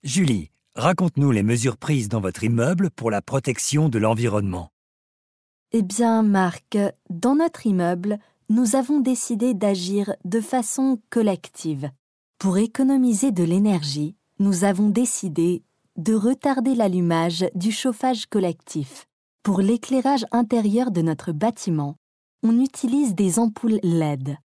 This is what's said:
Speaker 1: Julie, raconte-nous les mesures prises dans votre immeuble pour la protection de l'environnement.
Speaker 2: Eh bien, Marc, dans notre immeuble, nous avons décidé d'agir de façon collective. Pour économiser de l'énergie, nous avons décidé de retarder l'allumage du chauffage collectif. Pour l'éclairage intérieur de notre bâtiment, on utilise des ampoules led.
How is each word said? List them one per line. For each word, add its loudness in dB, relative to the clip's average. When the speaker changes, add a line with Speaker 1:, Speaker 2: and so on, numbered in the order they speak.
Speaker 1:
Julie, 0
raconte-nous 0
les 2
mesures 0
prises -2
dans -2
votre -6
immeuble 0
pour -6
la -2
protection -2
de 0
l'environnement. 0
Speaker 2:
Eh 0
bien, 2
Marc, 0
dans 0
notre -2
immeuble, 0
nous 2
avons 0
décidé 0
d'agir -2
de -2
façon -2
collective. -2
Pour 0
économiser 2
de 0
l'énergie, 0
nous 2
avons 2
décidé 0
de 0
retarder 0
l'allumage 2
du -2
chauffage -2
collectif. -4
Pour 0
l'éclairage 2
intérieur 2
de 0
notre -2
bâtiment, -2
on 4
utilise 0
des 2
ampoules 0
led. 0